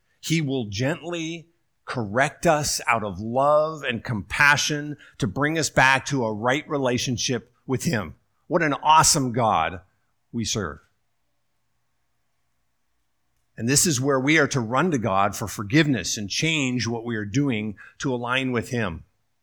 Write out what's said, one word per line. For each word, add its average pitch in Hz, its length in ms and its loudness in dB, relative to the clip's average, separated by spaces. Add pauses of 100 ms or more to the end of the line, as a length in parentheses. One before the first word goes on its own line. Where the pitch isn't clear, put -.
(200)
he 165 200 0
will 135 260 -2
gently 160 840 -6 (420)
correct 123 560 -2
us 151 400 2
out 117 160 2
of 95 160 -6
love 143 640 2
and 123 220 -4
compassion 147 920 2 (220)
to 131 80 -2
bring 143 320 -2
us 147 100 0
back 131 380 4
to 135 180 -2
a 110 80 -2
right 123 380 -2
relationship 127 800 -2 (140)
with 131 160 -2
him. 101 320 -2 (320)
What 165 160 0
an 147 120 0
awesome 151 580 4
God 92 480 0 (500)
we 117 140 -6
serve. 85 340 -6 (2750)
And 113 120 -4
this 143 180 4
is 135 140 0
where 135 200 2
we 147 180 4
are 143 80 4
to 131 140 -2
run 131 320 0
to 135 60 2
God 98 360 2
for 107 140 -6
forgiveness 117 680 0
and 104 140 -6
change 131 560 -2
what 117 180 -4
we 120 120 -4
are 104 80 -4
doing 107 500 -2 (240)
to 135 160 -2
align 123 380 -2
with 113 160 -2
him. 90 340 -4 (400)